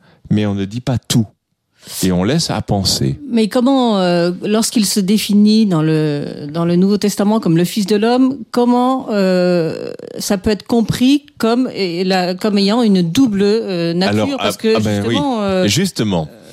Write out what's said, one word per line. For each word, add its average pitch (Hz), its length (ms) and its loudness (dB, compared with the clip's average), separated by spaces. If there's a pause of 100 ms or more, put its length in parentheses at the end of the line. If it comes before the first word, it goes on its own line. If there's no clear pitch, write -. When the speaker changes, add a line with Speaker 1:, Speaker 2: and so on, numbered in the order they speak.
(300)
Speaker 1:
mais 104 160 0
on 101 80 -2
ne 98 120 -4
dit 113 160 -8
pas 123 160 -2
tout. 113 280 0 (800)
Et - 80 2
on 90 140 0
laisse 160 240 0
à 104 120 -4
penser. 107 560 -2 (120)
Speaker 2:
Mais 220 180 0
comment, 247 520 2
euh, 175 320 0 (120)
lorsqu'il 208 420 0
se 208 140 -2
définit 208 680 4
dans 170 160 2
le, 156 680 -2
dans 170 140 -2
le 175 100 0
Nouveau 196 220 2
Testament 208 420 0
comme 175 160 2
le 170 80 4
Fils 190 220 -2
de 208 100 0
l'homme, 247 440 2 (120)
comment, 247 600 0
euh, 180 840 0 (260)
ça 208 180 -2
peut 208 120 -2
être 208 180 -4
compris 254 580 2 (120)
comme, 240 360 0
et 180 300 -4
la, 185 320 0
comme 202 220 -2
ayant 202 240 2
une 196 200 4
double, 196 420 2
euh, 196 500 0
nature, 202 300 0
Speaker 1:
Alors, 277 160 -2
Speaker 2:
parce 202 200 -2
Speaker 1:
ah, - 20 -16
Speaker 2:
que 220 140 2
Speaker 1:
ah 220 60 2
ben 202 240 -2
oui. - 80 -2
Speaker 2:
justement, 262 280 -2
euh, 185 260 0
Speaker 1:
Justement. 101 600 -2 (240)